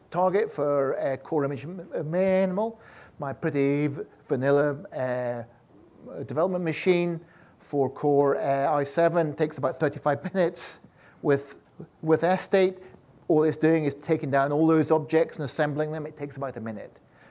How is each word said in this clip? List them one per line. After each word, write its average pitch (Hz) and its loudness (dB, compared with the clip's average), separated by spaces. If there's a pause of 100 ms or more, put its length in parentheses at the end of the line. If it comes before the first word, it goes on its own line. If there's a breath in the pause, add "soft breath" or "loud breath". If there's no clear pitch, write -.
target 185 0
for, 143 0
uh, 139 -2
core 143 -2
image 139 -6
m-, 175 -12 (220)
minimal. 190 0 (400 loud breath)
My 139 -6
pretty 143 0
v-, 135 -6 (260)
vanilla, 143 2 (200)
uh, 123 -8
development 180 -2
machine, 175 0 (400 loud breath)
four 135 -2
core, 143 2
uh, 139 0
i 147 2
seven, 160 0
takes 156 -4
about 135 -4
thirty-five 147 -2
minutes. - -2 (420 soft breath)
With, 139 0 (440)
with 156 2
S 180 2
state, 190 2 (480 loud breath)
all 156 4
it's 151 0
doing 160 4
is 139 -2
taking 151 -2
down 139 2
all 156 2
those 160 4
objects 160 2
and 151 -6
assembling 151 -2
them. 156 -8
It 156 -16
takes 143 -12
about 135 -8
a 110 -12
minute. 107 -12 (340 soft breath)